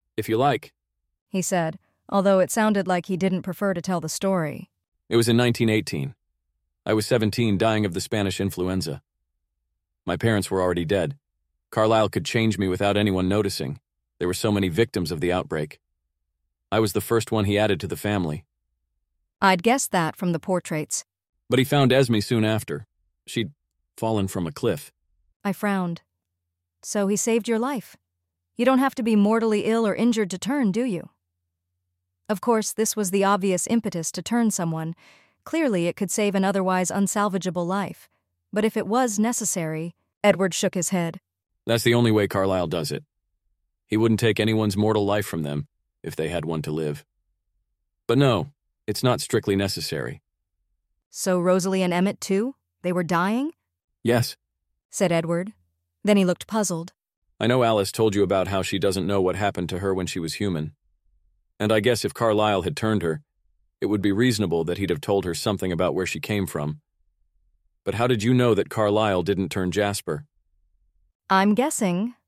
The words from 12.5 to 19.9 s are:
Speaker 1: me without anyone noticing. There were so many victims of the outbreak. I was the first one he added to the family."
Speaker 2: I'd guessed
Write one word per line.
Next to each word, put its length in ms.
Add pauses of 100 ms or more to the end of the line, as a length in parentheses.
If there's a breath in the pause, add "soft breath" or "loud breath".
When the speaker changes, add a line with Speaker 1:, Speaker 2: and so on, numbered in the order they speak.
Speaker 1:
me 100
without 300
anyone 320
noticing. 500 (380)
There 100
were 60
so 180
many 180
victims 420
of 100
the 100
outbreak. 480 (920)
I 80
was 140
the 60
first 320
one 140
he 140
added 220
to 60
the 80
family." 480 (960)
Speaker 2:
I'd 220
guessed 300